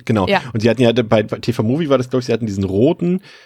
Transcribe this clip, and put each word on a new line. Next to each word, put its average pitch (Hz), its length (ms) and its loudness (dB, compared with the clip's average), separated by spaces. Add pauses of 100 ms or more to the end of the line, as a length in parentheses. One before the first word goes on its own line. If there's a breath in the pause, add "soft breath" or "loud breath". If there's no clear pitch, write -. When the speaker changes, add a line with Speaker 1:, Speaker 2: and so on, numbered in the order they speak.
Speaker 1:
genau. 101 240 0
Speaker 2:
Ja. 92 120 0 (120)
Speaker 1:
Und 107 100 -2
die 113 60 4
hatten 113 120 2
ja, 117 120 6
bei, 113 300 2
bei - 160 -8
T-V-Movie 123 500 -2
war 135 80 4
das, 123 120 -6
glaub 131 120 -2
ich, 120 60 -8
sie - 40 0
hatten 113 140 -2
diesen 98 180 -2
roten 156 560 0 (260 loud breath)